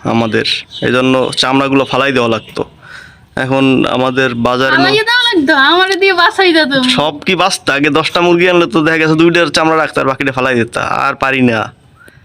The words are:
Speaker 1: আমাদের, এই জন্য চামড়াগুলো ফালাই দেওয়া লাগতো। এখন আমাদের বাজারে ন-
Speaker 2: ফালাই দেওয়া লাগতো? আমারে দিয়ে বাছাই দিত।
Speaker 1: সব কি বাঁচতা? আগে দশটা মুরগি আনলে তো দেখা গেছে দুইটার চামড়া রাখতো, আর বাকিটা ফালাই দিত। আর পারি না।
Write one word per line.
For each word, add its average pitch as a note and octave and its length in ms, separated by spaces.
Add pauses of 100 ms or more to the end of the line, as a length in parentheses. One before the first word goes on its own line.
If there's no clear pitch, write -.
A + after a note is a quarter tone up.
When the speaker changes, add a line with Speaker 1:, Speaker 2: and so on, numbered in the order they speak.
Speaker 1:
আমাদের, A2+ 400 (380)
এই A#2+ 100
জন্য C3 440
চামড়াগুলো C3+ 480
ফালাই C3+ 280
দেওয়া B2 160
লাগতো। - 360 (720)
এখন C3 540
আমাদের B2+ 440
বাজারে B2 360
ন- C3 60
Speaker 2:
ফালাই - 160
দেওয়া A4+ 300
লাগতো? E4+ 320
আমারে F4 420
দিয়ে G4 160
বাছাই F4+ 400
দিত। C4+ 360
Speaker 1:
সব B3 320
কি F#3+ 140
বাঁচতা? F3 400
আগে C#3+ 160
দশটা D#3 300
মুরগি F3 300
আনলে F3 160
তো D#3 180
দেখা D#3+ 140
গেছে D#3+ 160
দুইটার E3+ 320
চামড়া D#3+ 300
রাখতো, D3 240
আর C3+ 60
বাকিটা C3+ 260
ফালাই B2+ 220
দিত। A#2 220
আর C3+ 380
পারি C3 280
না। A2+ 320 (500)